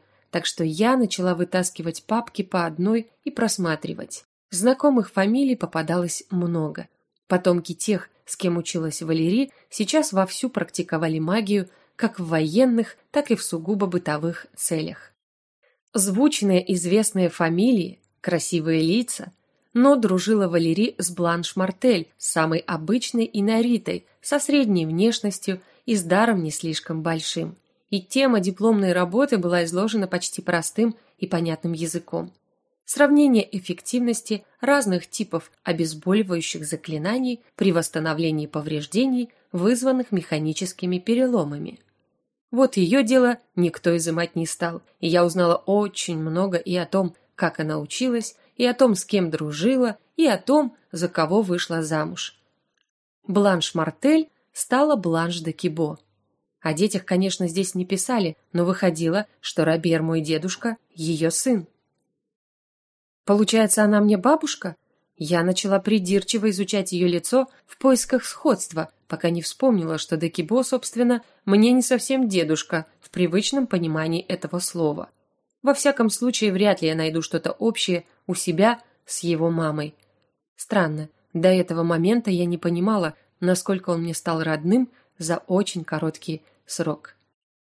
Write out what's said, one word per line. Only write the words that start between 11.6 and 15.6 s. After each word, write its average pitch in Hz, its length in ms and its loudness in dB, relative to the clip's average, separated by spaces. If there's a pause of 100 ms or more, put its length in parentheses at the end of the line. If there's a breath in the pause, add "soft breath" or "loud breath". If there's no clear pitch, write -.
как 220 220 -2
в 175 80 -6
военных, 196 680 2 (140)
так 294 200 -2
и 233 40 2
в - 80 -2
сугубо 190 440 -2
бытовых 170 680 -4
целях. - 580 -6 (800)